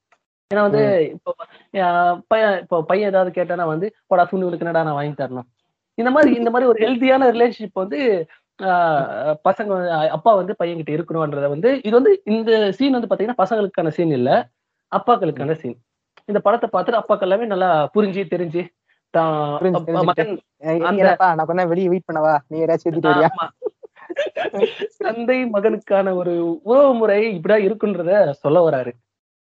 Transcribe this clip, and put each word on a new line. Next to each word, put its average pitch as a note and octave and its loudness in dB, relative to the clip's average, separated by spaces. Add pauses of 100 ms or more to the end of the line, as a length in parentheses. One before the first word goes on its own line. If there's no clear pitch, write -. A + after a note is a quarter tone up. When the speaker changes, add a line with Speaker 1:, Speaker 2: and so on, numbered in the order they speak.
(560)
Speaker 1:
ஏன்னா G#3 4
வந்து G#3 2
Speaker 2:
ம். - -12
Speaker 1:
இப்போ, F3 -10 (460)
ஆ, F3 2
பையன், A3 2
இப்போ F3 -2
பையன் G3 0
ஏதாவது F#3 0
கேட்டானா F3 -4
வந்து, D#3+ -4 (120)
"போடா F3 4
சூனி, F#3 -4
உனக்கு E3+ -4
என்னடா D#3+ 0
நான் D#3 -2
வாங்கி D3 -6
தரணும்?" B2+ -10 (460)
இந்த A#3+ -2
மாதிரி, C#4 6
இந்த A#3 -2
மாதிரி B3 2
ஒரு A3 4
ஹெல்தியான C4 2
ரிலேஷன்ஷிப் A3+ 0
வந்து, G3+ -2 (340)
ஆ, F#3+ -2 (260)
Speaker 2:
ம். C#3+ -2
Speaker 1:
பசங்க G#3 -2
வந்து, F3+ -2
அப்பா D#3 2
வந்து F#3+ -2
பையன் E3+ -4
கிட்ட D3 -8
இருக்கணும்ன்றத D3+ -2
வந்து, G3+ 0
இது G#3+ -6
வந்து C#4 4
இந்த A3 0
சீன் C4 0
வந்து G3+ -4
பாத்தீங்கன்னா A3 -4
பசங்களுக்கான F#3+ 0
சீன் D#3+ -2
இல்ல, C3+ 0 (460)
அப்பாக்களுக்கான E3 0
Speaker 2:
ம். D#3 -6
Speaker 1:
சீன். A#2+ -12 (460)
இந்த G3+ -2
படத்தை G#3 0
பார்த்துட்டு G3+ -2
அப்பாக்கள் G3+ 0
எல்லாமே G3 0
நல்லா F3+ 0
புரிஞ்சு G3 0
தெரிஞ்சு F3 -4 (440)
தான் D3+ -2
Speaker 2:
புரிஞ்சு F#3 0
Speaker 1:
அப்பா, E3 -4
Speaker 2:
தெரிஞ்சுக்கிட்டு, F3 0
Speaker 1:
மகன் F3 -4 (200)
Speaker 2:
"எ-, D#3+ -4
எ-, E3 -4
Speaker 1:
அந்த F#3+ 0
Speaker 2:
என்னப்பா F#3 2
நான் E3 0
கொஞ்ச E3 -4
நேரம் F3+ -2
வெளியே F3+ -2
வெயிட் F3 -4
பண்ணவா, D#3 0 (100)
நீ D#3 -8
யாராச்சும் E3 -2
ஏத்திட்டு D#3+ 0
வரியா?" - 2 (100)
Speaker 1:
ஆமா. - -6 (1500)
தந்தை B3+ -2
மகனுக்கான G3+ 0
ஒரு E3+ -2
உறவு C4 6
முறை G#3+ 0
இப்படிதான் G3+ 2
இருக்குன்றத F#3+ 0
சொல்ல D#3+ 2
வராரு. B2+ -2 (500)